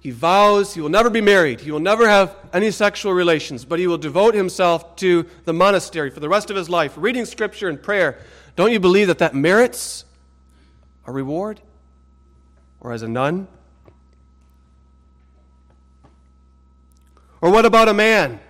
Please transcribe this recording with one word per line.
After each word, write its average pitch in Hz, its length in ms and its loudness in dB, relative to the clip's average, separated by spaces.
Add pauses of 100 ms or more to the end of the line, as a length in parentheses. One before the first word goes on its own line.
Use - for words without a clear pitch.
he 135 120 -12
vows 196 600 2
he 170 60 -10
will 151 80 -6
never 220 220 2
be 226 100 -2
married, 185 400 2
he 151 120 -10
will 151 80 -6
never 214 280 2
have 196 280 2 (160)
any 208 180 -2
sexual 202 420 -4
relations, 165 520 -2
but 165 160 -6
he 180 80 0
will 170 100 -2
devote 160 340 2
himself 180 640 -2
to 175 320 0 (180)
the 165 80 -4
monastery 170 560 0
for 127 120 -14
the 147 80 -8
rest 208 220 -2
of 202 60 -6
his 170 140 -8
life, 160 260 -2
reading 226 280 -4
scripture 208 440 -8
and 147 140 -8
prayer, 185 340 -2 (380)
don't 202 160 2
you 233 80 0
believe 185 300 4
that 170 100 0
that 160 160 -2
merits 196 720 0 (1000)
a 127 60 -16
reward? 156 500 -8 (1200)
Or 120 140 -14
as 113 100 -10
a 113 60 -10
nun? 143 400 -4 (4000)
Or 170 100 4
what 226 160 6
about 226 220 6
a 214 60 2
man 202 440 0 (120)